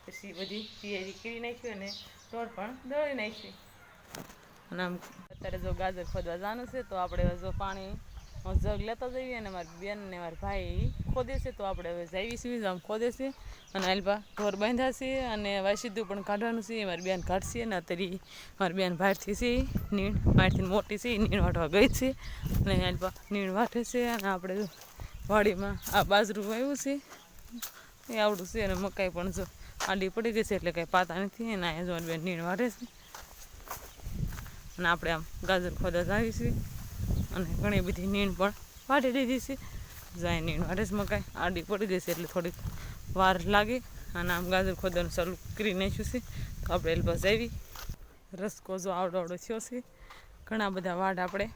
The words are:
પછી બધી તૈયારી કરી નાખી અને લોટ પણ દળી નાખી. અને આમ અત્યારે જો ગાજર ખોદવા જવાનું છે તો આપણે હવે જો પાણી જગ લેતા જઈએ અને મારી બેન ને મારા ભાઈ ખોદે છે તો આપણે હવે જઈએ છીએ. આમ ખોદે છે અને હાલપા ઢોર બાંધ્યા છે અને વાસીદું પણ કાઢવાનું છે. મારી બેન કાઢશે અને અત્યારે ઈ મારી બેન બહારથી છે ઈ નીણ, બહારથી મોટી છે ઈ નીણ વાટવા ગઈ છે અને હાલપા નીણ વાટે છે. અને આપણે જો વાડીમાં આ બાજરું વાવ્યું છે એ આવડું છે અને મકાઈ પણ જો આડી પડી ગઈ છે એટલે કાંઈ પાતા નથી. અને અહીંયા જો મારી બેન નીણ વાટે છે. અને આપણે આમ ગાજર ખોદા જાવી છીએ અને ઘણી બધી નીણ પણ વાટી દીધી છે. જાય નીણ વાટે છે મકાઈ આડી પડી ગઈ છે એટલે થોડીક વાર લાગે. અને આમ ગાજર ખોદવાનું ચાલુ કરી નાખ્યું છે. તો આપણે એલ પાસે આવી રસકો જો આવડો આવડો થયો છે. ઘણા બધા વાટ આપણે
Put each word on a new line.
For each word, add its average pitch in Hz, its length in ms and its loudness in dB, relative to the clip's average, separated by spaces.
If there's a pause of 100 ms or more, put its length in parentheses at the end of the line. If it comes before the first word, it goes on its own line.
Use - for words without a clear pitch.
પછી 185 340 -14
બધી 196 280 -6 (160)
તૈયારી 196 400 -6
કરી 226 240 -8
નાખી 240 300 -8
અને 196 140 -8 (420)
લોટ 226 240 -6
પણ 214 180 -6 (160)
દળી 285 320 0
નાખી. 208 320 -8 (1160)
અને 175 140 -6
આમ 180 120 -2 (360)
અત્યારે 190 320 -8
જો 185 160 -2
ગાજર 185 320 -2
ખોદવા 175 300 -4
જવાનું 233 300 -6
છે 254 180 -6
તો 190 140 -6
આપણે 180 200 0
હવે 175 200 4
જો 190 80 -4 (100)
પાણી 190 320 -6 (680)
જગ 208 260 0
લેતા 233 220 -4
જઈએ 254 280 -4
અને 214 120 -6
મારી 170 320 -10
બેન 202 180 -4 (120)
ને 180 80 -8
મારા 165 220 -8
ભાઈ 185 500 2 (220)
ખોદે 254 200 0 (100)
છે 262 140 -2
તો 208 80 -6
આપણે 180 280 -4
હવે 175 180 -4
જઈએ 208 300 -2
છીએ. 240 260 -2
આમ 180 200 0
ખોદે 220 200 0 (100)
છે 262 100 -4 (460)
અને 190 160 0
હાલપા 196 300 2 (160)
ઢોર 208 260 0
બાંધ્યા 247 380 2
છે 262 100 -4 (240)
અને 208 180 -2 (140)
વાસીદું 208 420 2
પણ 196 220 -2
કાઢવાનું 226 380 0
છે. 220 220 -2
મારી 175 200 -2
બેન 185 200 2
કાઢશે 190 360 0
અને 214 140 0
અત્યારે 175 340 -2
ઈ 190 60 -6 (400)
મારી 185 200 2
બેન 180 220 4
બહારથી 196 400 2
છે 240 160 2
ઈ 262 60 4 (280)
નીણ, 202 220 2 (240)
બહારથી 185 360 6
મોટી 208 300 2
છે 240 60 0
ઈ 214 140 4
નીણ 196 220 4
વાટવા 170 300 4
ગઈ 233 220 10
છે 262 120 2 (520)
અને 196 120 4 (120)
હાલપા 180 280 0 (180)
નીણ 196 260 0
વાટે 233 220 2 (120)
છે. 247 100 2 (120)
અને 202 200 -2
આપણે 185 280 -2
જો 202 60 0 (640)
વાડીમાં 202 460 4 (180)
આ 196 180 8
બાજરું 202 400 6
વાવ્યું 262 320 0
છે 277 100 0 (1200)
એ - 100 -4
આવડું 196 280 4
છે - 140 -2
અને 190 100 2
મકાઈ 185 400 0
પણ 180 220 0
જો 185 80 -2 (440)
આડી 190 260 2
પડી 226 200 0
ગઈ 220 140 2
છે 208 60 2
એટલે 170 160 0
કાંઈ 165 240 -4
પાતા 180 300 4
નથી. 226 280 -6
અને 185 140 -2
અહીંયા 170 200 -2
જો 180 60 -2
મારી 165 180 -4
બેન 165 160 -2
નીણ 170 220 -2
વાટે 220 200 2
છે. - 160 -10 (1900)
અને 180 120 2
આપણે 170 220 2
આમ 160 120 0 (260)
ગાજર 180 320 4
ખોદા 175 280 2
જાવી 220 280 2
છીએ 233 160 2 (800)
અને 180 120 0 (160)
ઘણી 202 260 4
બધી 180 280 0
નીણ 202 220 4
પણ 202 160 4 (360)
વાટી 262 260 6
દીધી 262 300 2
છે. 269 100 -6 (640)
જાય 170 200 2
નીણ 165 260 0
વાટે 185 180 0
છે 190 100 -2
મકાઈ 202 300 0 (180)
આડી 175 260 0
પડી 202 220 0
ગઈ 185 140 2
છે 175 60 -2
એટલે 165 220 -2
થોડીક 175 240 -2 (600)
વાર 190 200 6 (160)
લાગે. 214 240 6 (400)
અને 175 160 0
આમ 175 200 0
ગાજર 190 280 4
ખોદવાનું 175 340 2
ચાલુ 180 180 2 (220)
કરી 208 240 2
નાખ્યું 196 320 0
છે. 254 80 0 (400)
તો - 140 -2
આપણે 165 180 2
એલ 165 120 2
પાસે 170 260 2
આવી 226 220 4 (880)
રસકો 190 320 -6 (120)
જો 196 80 -2
આવડો 180 260 0
આવડો 180 200 -2
થયો 226 220 -4
છે. 247 180 -8 (680)
ઘણા 214 280 2
બધા 180 260 -2
વાટ 190 180 2
આપણે 196 360 0